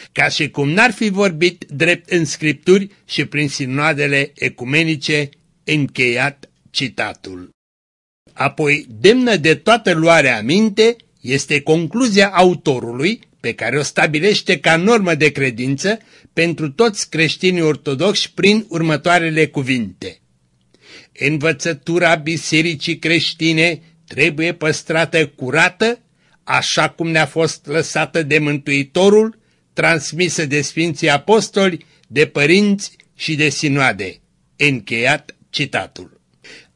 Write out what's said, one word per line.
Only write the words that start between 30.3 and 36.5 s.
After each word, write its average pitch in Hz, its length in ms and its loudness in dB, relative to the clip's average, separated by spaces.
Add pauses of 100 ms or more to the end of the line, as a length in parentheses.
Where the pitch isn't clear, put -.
de 143 140 -2
Sfinții 160 500 -2
Apostoli, 196 760 0 (220)
de 143 180 2
părinți 196 720 0 (200)
și - 180 -6
de 147 140 0
sinoade." 131 720 -2 (360)
Încheiat 131 800 -2 (140)
citatul. 95 680 -8 (560)